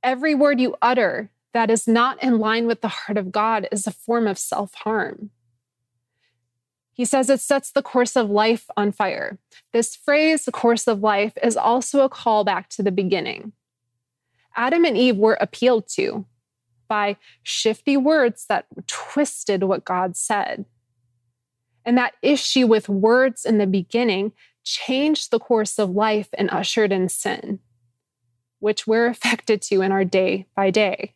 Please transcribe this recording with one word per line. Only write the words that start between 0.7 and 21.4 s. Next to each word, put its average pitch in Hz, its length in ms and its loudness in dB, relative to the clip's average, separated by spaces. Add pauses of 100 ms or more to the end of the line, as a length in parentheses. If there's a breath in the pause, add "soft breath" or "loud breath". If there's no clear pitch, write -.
utter 226 480 0 (240)
that 226 160 0
is 226 180 2
not 233 360 2
in 240 160 4
line 220 260 0
with 233 160 -2
the 226 60 -4
heart - 300 -6
of 185 140 -4
God 214 400 0
is 202 140 -4
a 214 60 -4
form 233 340 -2
of 196 140 -2
self-harm. - 920 -6 (1600)
He 247 120 -4
says 262 240 0
it 269 120 2
sets - 280 -2
the 277 140 -2
course 247 320 0
of 220 160 0
life 220 440 0
on 208 160 0
fire. - 460 -4 (340 soft breath)
This 233 240 -2
phrase, 311 500 0
"the 254 60 -6
course 233 360 2
of 214 140 0
life," 208 320 0 (100)
is 226 140 0
also 247 440 2
a 269 80 4
callback 202 600 0
to - 120 -8
the 196 100 0
beginning. 185 600 -4 (1040)
Adam 320 260 2
and 254 120 2
Eve 247 200 4
were 214 220 4
appealed 226 480 0
to - 380 -4 (640)
by 208 280 -2 (280 soft breath)
shifty - 520 0
words 269 520 2
that - 180 -2 (220)
twisted - 720 -2
what 190 240 -2
God 185 320 -2
said. - 480 -4 (1200)